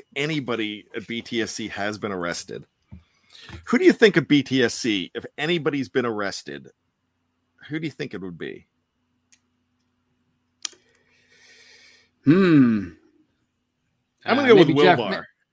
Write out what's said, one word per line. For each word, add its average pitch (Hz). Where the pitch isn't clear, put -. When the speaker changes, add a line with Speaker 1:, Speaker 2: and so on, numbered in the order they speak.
Speaker 1:
anybody 117
at 110
B 117
T 117
S 107
C 110
has 104
been 104
arrested. 87
Who 240
do 370
you 311
think 202
of 147
B 139
T 131
S 113
C, 101
if 113
anybody's 147
been 127
arrested, 95
who 151
do 160
you 135
think 143
it 92
would 90
be? 57
Speaker 2:
Hmm. 135
Speaker 1:
I'm 214
gonna 285
Speaker 2:
Uh, 262
Speaker 1:
go 226
with 165
Speaker 2:
maybe 147
Jeff-, 175
Speaker 1:
Wilbar. 101
Speaker 2:
ma-, 85